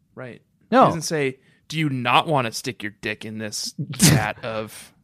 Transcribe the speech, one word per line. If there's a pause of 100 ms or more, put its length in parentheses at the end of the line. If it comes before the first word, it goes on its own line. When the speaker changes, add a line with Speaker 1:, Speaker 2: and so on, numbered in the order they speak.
(140)
Speaker 1:
Right. (280)
Speaker 2:
No.
Speaker 1:
He
doesn't
say, (300)
"Do
you
not
wanna
stick
your
dick
in
this
Speaker 2:
<laughs>
Speaker 1:
vat
of (120)